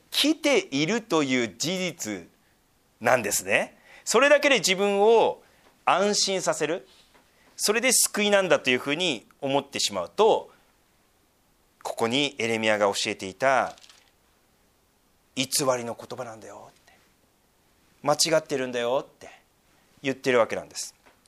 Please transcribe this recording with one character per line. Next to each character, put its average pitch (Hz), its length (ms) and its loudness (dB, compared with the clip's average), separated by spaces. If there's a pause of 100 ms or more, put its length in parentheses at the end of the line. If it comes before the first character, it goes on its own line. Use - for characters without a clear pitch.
(100)
来 311 260 0
て 247 340 0
い 139 160 -2
る 220 160 -2
と 160 200 0
い 131 220 0
う 104 120 -6
事 180 220 -4
実 107 500 -8 (720)
な 120 160 4
ん 120 60 2
で 101 100 -4
す 95 120 -4
ね。 117 320 -2 (280)
そ 220 160 2
れ 277 80 6
だ 285 120 6
け 294 80 4
で 269 80 4
自 185 200 0
分 202 240 0
を 208 420 4 (420)
安 190 300 2
心 185 280 -2
さ 165 120 -2
せ 156 120 -4
る。 170 200 -6 (720)
そ - 160 -2
れ 233 80 0
で 247 120 0
救 - 320 0
い 208 60 2
な 202 120 4
ん 185 60 -2
だ 143 120 4
と 131 100 -2
い 127 40 4
う 123 40 2
ふ 131 100 -10
う 143 60 0
に 156 320 -4 (140)
思 139 200 -2
っ 139 80 -8
て 104 120 -8
し - 120 -4
ま 92 120 -6
う 85 60 -12
と、 - 400 0 (1300)
こ - 140 -10
こ 117 120 -2
に 135 300 -2
エ 110 80 -4
レ 113 120 -2
ミ 110 100 0
ヤ 107 100 4
が 104 80 4
教 98 80 2 (120)
え 107 100 -4
て 104 100 -10
い 92 80 -10
た 127 400 0 (1600)
偽 131 120 -2 (300)
り 120 80 -6
の 117 140 -8
言 117 200 -14
葉 123 60 -10
な 113 100 -16
ん 110 60 -20
だ 110 60 -20
よ 104 240 -20
っ - 20 -20 (140)
て、 - 60 -20 (1080)
間 143 120 0
違 156 260 0
っ - 20 -10
て 147 140 -8
る 127 120 -4
ん 123 40 -10
だ 120 60 -4
よ 123 260 -2
っ - 140 -20
て - 100 -20 (720)
言 139 100 -2
っ 127 40 -6
て 135 140 -4
る 123 80 4
わ 110 80 4
け 101 100 -6
な 87 60 -8
ん 71 60 -16
で - 80 -20
す。 - 180 -12 (340)